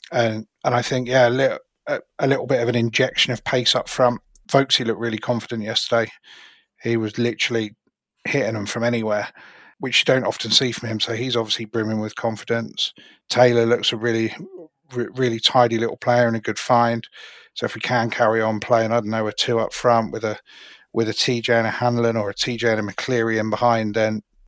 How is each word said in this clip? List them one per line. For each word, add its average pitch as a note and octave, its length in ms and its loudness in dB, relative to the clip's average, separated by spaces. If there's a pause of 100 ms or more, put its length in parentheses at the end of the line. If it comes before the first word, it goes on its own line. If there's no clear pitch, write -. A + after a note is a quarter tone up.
(120)
And, A2+ 340 -2 (180)
and B2 100 0
I B2 80 2
think, B2+ 240 -2
yeah, B2+ 220 4
a - 20 2
li-, B2+ 280 0 (280)
a, D3 140 -4 (180)
a C#3+ 80 0
little B2+ 200 2
bit B2+ 140 2
of A#2 80 0
an A#2 60 2
injection A#2+ 580 0
of A2 120 -8
pace B2+ 320 0
up - 120 -4
front. B2 320 2 (280)
Vokesy C3+ 360 2
looked A2+ 140 -2
really A2 200 -2
confident A#2 440 -4
yesterday. A2+ 480 0 (720)
He A#2 140 0
was A2 200 -2
literally A#2 600 -2 (480)
hitting A2 300 0
them G#2 120 -4
from A2+ 160 -4
anywhere, A2 460 0 (500)
which - 220 -2
you - 40 0
don't A2 220 2
often A2 240 -4
see A#2+ 220 2
from A#2 160 -6
him. A2+ 100 -4
So A#2 160 -4
he's A#2+ 220 -2
obviously A2 300 -4
brimming A2 340 -2
with G#2+ 160 -6
confidence. - 760 -4 (360)
Taylor A#2+ 360 6
looks A#2 280 0
a B2 40 -4
really, A2+ 380 -2 (580)
re-, A#2+ 220 -4
really B2 240 0
tidy A#2 400 2
little A2+ 180 -2
player A#2+ 300 2
and A#2 80 2
a A2 60 -2
good G#2 180 -6
find. A#2 480 2 (480)
So A#2 120 -6
if - 100 -6
we A2+ 40 -10
can A#2 300 0
carry A2 320 2
on A2 160 0
playing, A2+ 320 2
I A2+ 60 2
don't G#2+ 140 -2
know, A2 180 -2
a G#2 40 -6
two A#2 280 0
up - 120 -4
front A2+ 380 2
with A2 140 -8
a, G#2+ 140 -4 (540)
with A2+ 160 0
a G#2+ 60 -2
T A#2+ 260 0
J A#2 160 0
and A2+ 120 2
a - 20 -2
Hanlon A#2+ 460 0
or G#2 140 -2
a G2 40 -6
T B2 220 -4
J A2+ 160 2
and A2 80 0
a G#2 120 -4
McCleary A2+ 460 -2
in G#2+ 100 0
behind, A2 460 2
then, A2 280 0 (260)